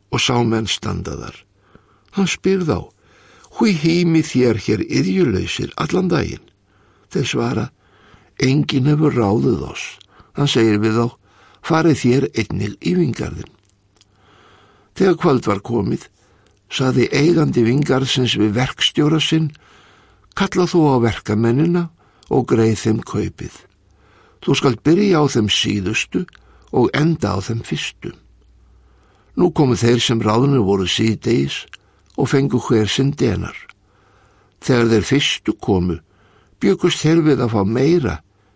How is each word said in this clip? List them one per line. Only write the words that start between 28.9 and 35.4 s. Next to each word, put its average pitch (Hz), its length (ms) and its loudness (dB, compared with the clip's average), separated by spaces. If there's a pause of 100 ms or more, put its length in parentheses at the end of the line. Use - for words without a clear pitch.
Nú 175 120 4
komu 139 260 2
þeir 117 260 2
sem 117 200 0
ráðnir 123 400 2
voru 98 240 2
síðdegis 117 800 -2 (520)
og 127 120 0
fengu 135 320 2
hver 107 260 2
sinn 139 240 0
denar. 98 440 -2 (1080)
Þegar 120 300 2
þeir 107 180 2
fyrstu - 480 0